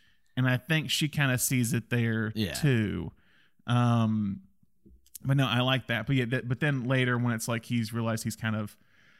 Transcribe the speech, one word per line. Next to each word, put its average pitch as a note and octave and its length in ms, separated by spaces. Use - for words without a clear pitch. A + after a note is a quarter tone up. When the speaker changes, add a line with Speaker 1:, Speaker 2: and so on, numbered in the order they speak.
Speaker 1:
And B2+ 140
I B2+ 80
think D#3 320
she D3+ 200
kinda C3+ 280
sees B2 360
it A#2+ 180
there A2+ 420
Speaker 2:
Yeah. G#2 200
Speaker 1:
too. G#2 580
Um, A2+ 760
but C3+ 140
no, C3+ 80
I A#2+ 140
like B2+ 280
that. A2+ 200
But C3+ 80
yeah, B2+ 140
that, B2 180
but B2+ 140
then C#3 240
later B2+ 320
when A#2+ 160
it's A2+ 160
like A#2 160
he's A2+ 280
realized A2+ 300
he's - 140
kind A2 180
of G#2+ 200